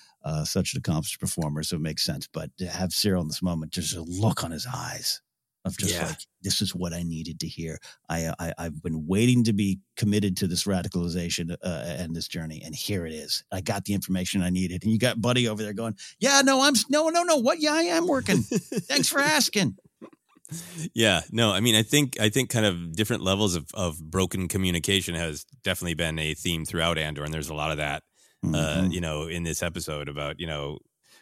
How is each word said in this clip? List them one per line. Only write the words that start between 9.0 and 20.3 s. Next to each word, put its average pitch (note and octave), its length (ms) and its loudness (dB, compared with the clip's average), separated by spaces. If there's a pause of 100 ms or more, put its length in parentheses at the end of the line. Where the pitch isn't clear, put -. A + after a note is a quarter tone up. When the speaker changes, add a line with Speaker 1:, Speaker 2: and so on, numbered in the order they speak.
Speaker 1:
waiting A#2 380 6
to A2+ 80 4
be G2 260 2 (160)
committed G2+ 420 2
to G2 100 0
this F2 180 -2
radicalization, F2 1000 -2
uh, E2 220 -4
and E2 280 -6
this E2 140 -6
journey, D#2+ 380 -8
and D#2 100 -12
here F#2 300 -4
it D#2+ 80 -8
is. D2+ 360 -6
I F#2+ 120 -4
got G2+ 240 -4
the G2+ 80 0
information F#2 480 0
I F2+ 80 2
needed." F2+ 340 0
And A2 80 2
you A2 80 4
got A#2 220 2
Buddy B2 260 4
over G#2+ 160 -2
there G#2 80 -4
going, A2 240 -4 (240)
"Yeah, C#4 240 6
no, C4 200 6
I'm C#4+ 120 6
s-, G#3 140 2
no, D4+ 180 4
no, E4+ 160 4
no. E4 140 4
What? D4+ 240 2
Yeah, D4+ 120 4
I D#4+ 100 4
am E4+ 240 2
working. B3 360 4
Speaker 2:
<laughs> - 0 -
Speaker 1:
Thanks B3+ 640 0
for C#4+ 120 2
asking." C#4 580 2 (1160)